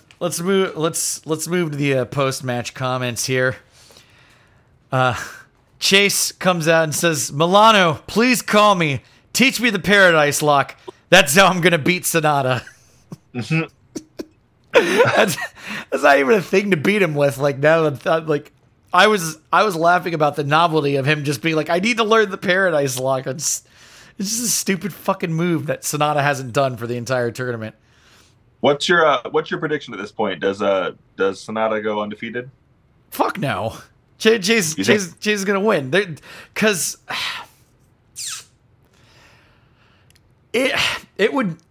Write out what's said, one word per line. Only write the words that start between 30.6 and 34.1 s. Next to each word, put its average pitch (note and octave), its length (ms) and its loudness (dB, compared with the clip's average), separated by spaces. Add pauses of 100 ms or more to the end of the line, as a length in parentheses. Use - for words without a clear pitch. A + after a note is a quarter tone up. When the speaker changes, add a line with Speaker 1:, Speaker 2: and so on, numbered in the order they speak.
Speaker 2:
uh, F#2+ 340 0 (220)
does F#2+ 240 -2
Sonata A2 400 -4
go G#2 220 -4
undefeated? A#2 480 -10 (640)
Speaker 1:
Fuck - 260 -4
no. A2 380 -6 (420)